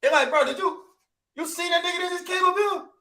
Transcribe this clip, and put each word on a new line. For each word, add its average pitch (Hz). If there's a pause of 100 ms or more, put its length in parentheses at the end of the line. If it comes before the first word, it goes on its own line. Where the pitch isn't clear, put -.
They're 277
like, 285
Bro, 294
did 262
you, 349 (540)
you 311
see 349
that 339
nigga 349
that 359
just 359
came 359
up 370
here? 415 (180)